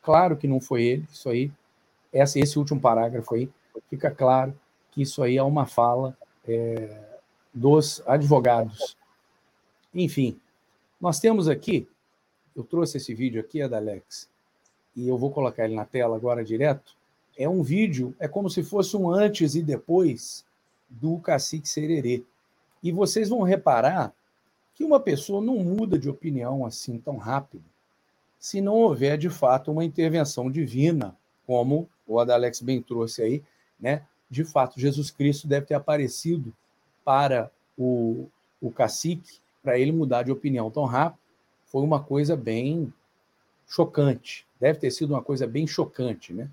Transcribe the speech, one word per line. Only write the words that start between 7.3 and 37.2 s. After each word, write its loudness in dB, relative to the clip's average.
dos 4
advogados. 2
Enfim, -2
nós 0
temos 4
aqui, 0
eu -10
trouxe -2
esse -8
vídeo -2
aqui, -8
Adalex, -8
e -6
eu 0
vou -2
colocar -2
ele -2
na -6
tela -2
agora -2
direto. -2
É -2
um 0
vídeo, 0
é -6
como -4
se -2
fosse -2
um 0
antes 2
e 0
depois 0
do -4
Cacique -2
Sererê. -2
E -2
vocês 0
vão 0
reparar 2
que -6
uma 4
pessoa -2
não -2
muda 0
de -4
opinião -4
assim -10
tão -8
rápido -6
se -6
não 0
houver, 4
de -2
fato, 2
uma 0
intervenção 0
divina, 0
como 0
o 2
Adalex 2
bem -2
trouxe -4
aí, 0
né? -2
De -2
fato, 0
Jesus 0
Cristo 0
deve 0
ter -2
aparecido -2
para 2